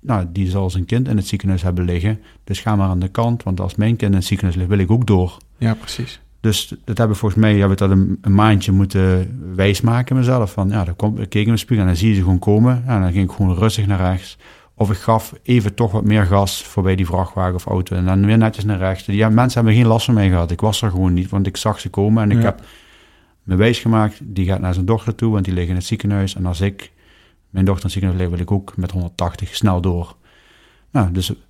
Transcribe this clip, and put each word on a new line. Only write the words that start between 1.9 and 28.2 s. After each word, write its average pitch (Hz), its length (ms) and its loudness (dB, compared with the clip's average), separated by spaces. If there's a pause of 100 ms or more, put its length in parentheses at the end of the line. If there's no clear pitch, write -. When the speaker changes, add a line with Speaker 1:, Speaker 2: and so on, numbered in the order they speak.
Speaker 1:
Dus - 160 -6
ga 107 160 -2
maar 98 120 2
aan 92 100 0
de 92 100 -2
kant, 117 340 -2
want 92 180 -4
als 95 140 -6
mijn 110 220 0
kind 104 140 0
in 98 60 4
het 92 100 0
ziekenhuis 95 320 -2
ligt, 90 120 -2
wil 101 80 2
ik 95 120 0
ook 117 160 2
door." 92 300 2 (220)
Speaker 2:
Ja, 113 160 0
precies. - 460 -12 (200)
Speaker 1:
Dus - 340 -2 (100)
dat 104 140 -6
heb 113 120 2
ik 104 60 0
volgens 107 240 0
mij, 107 180 4
heb 98 120 4
ik 98 80 0
dat 98 120 2
een, 95 300 2
een 98 140 2
maandje 104 380 4
moeten 95 680 2 (160)
wijsmaken 113 640 0
mezelf. 123 360 0
Van, 98 160 -2
ja, 101 160 0
dan 90 120 -6
komt, 107 220 -2
ik 104 100 -6
keek 104 180 0
in 113 60 2
de 110 60 2
spiegel 107 260 0
en 90 60 2
dan 85 100 2
zie 110 80 2
je 107 60 4
ze 95 80 2
gewoon 90 160 4
komen. 117 480 2
Ja, 117 140 0
dan 90 120 0
ging 95 180 0
ik - 60 -16
gewoon 92 200 2
rustig 104 300 0
naar 98 140 0 (100)
rechts. 92 280 -6 (360)
Of 104 160 0
ik 107 60 0
gaf - 460 -2
even 107 320 0
toch 113 180 -2
wat 107 120 -2
meer 104 220 4
gas 98 360 0
voorbij 92 340 -2
die 92 100 0
vrachtwagen 90 480 -2
of 90 120 -6
auto. 92 300 -2
En 90 80 0
dan 95 220 2
weer 110 120 4
netjes 110 260 0
naar 104 140 -2
rechts. 92 280 -4
Ja, 104 220 0
mensen 123 340 2
hebben 110 180 4
geen 117 100 4
last 113 140 2
van 123 100 2
mij 101 140 4
gehad. 85 220 2
Ik 87 100 -4
was 107 220 0
er 110 80 0
gewoon 90 220 0
niet, 90 180 0
want 98 160 0
ik 95 100 -6
zag - 240 -4
ze - 80 -10
komen. 107 340 2
En 104 80 2
ik 120 80 4
Speaker 2:
Ja. 117 60 2
Speaker 1:
heb - 160 -2 (800)
me 92 140 -2
wijsgemaakt, 110 680 2
die 95 240 -4
gaat 92 140 0
naar 90 140 -2
zijn 92 120 -2
dochter 110 280 -2
toe, 113 180 -2
want 101 120 0
die 90 100 -4
ligt 87 140 -2
in 92 60 -2
het 90 100 -4
ziekenhuis. 101 500 -2
En 92 120 -4
als 90 140 -4
ik 98 320 -6 (580)
mijn 95 140 0
dochter 98 200 0
in 92 60 -2
het - 80 -10
ziekenhuis 92 240 -2